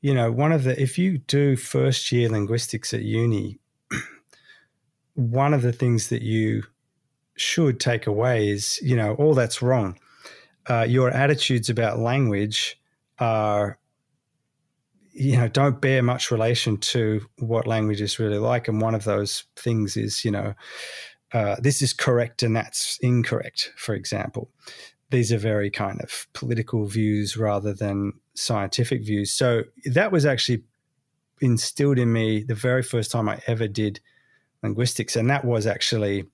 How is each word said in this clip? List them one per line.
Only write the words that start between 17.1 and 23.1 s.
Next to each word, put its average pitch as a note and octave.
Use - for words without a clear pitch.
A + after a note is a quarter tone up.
what A#2
language G#2+
is G2+
really G#2
like. A#2
And G#2+
one A2+
of G#2
those G2+
things A2
is, G#2+
you A2
know, G2+
uh, G#2
this C3+
is C3+
correct A#2+
and A2
that's -
incorrect, B2